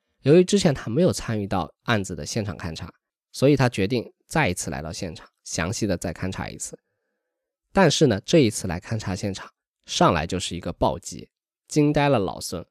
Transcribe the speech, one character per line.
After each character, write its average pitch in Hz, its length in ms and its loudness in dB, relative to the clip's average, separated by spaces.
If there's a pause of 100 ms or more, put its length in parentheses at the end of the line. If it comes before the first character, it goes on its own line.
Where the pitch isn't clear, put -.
(220)
由 139 120 6
于 180 80 8
之 190 160 2
前 175 140 4
他 - 180 -6
没 131 120 2
有 165 100 4
参 113 260 -4
与 101 80 -4
到 95 240 -4 (120)
案 110 200 0
子 92 140 -8
的 73 80 -10
现 - 180 -4
场 98 140 -6
勘 82 180 -10
查， - 160 -12 (420)
所 135 180 4
以 151 40 6
他 127 140 4
决 101 180 0
定 113 240 -2 (160)
再 151 220 0
一 90 60 0
次 - 160 -6
来 67 100 -6
到 80 100 -8
现 87 240 -10
场， - 140 -20 (160)
详 85 260 -4
细 110 160 -4
的 92 100 0
再 82 180 -6
勘 92 180 -6
察 - 160 -8
一 - 80 -14
次。 - 220 -14 (960)
但 185 180 6
是 151 160 4
呢， 107 180 2
这 - 140 4
一 127 100 6
次 - 180 -4
来 87 140 -4
勘 - 180 -6
察 95 160 -4
现 98 180 -4
场， - 180 -12 (340)
上 151 300 2
来 78 120 0
就 90 140 -4
是 - 160 -8
一 87 40 -8
个 87 120 -8
暴 90 260 -2
击， - 300 -14 (400)
惊 147 240 2
呆 143 160 2
了 135 100 4
老 80 220 -4
孙 - 300 -10